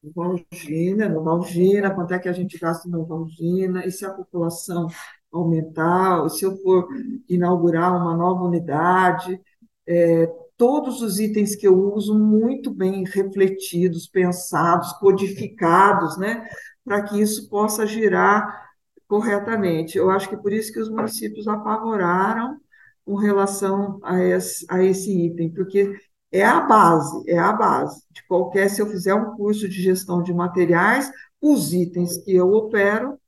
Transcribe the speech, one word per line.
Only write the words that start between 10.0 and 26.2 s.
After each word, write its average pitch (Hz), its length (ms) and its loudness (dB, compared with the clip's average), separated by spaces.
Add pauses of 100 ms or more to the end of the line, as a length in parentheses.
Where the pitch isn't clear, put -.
todos 254 440 2
os 208 180 -4
itens 214 360 0
que 208 120 0
eu 190 260 6
uso 214 240 0
muito 220 560 2
bem 190 320 -2
refletidos, 190 1040 -2
pensados, 175 840 0
codificados, 190 1200 2
né, 220 300 -6 (360)
para 202 200 -2
que 208 160 -4
isso 214 300 -2
possa 214 360 -2
girar 202 760 0 (440)
corretamente. 202 880 -2
Eu 185 120 2
acho 196 200 0
que 208 80 -8
por 202 140 -4
isso 214 220 -4
que 226 60 -8
os 220 100 -4
municípios 214 580 -6
apavoraram 214 1120 -2 (480)
com 202 100 -4
relação 196 880 0
a 180 200 0
esse, 180 460 -2
a 185 140 2
esse 190 280 0 (160)
item, 165 260 -4
porque 196 420 0 (360)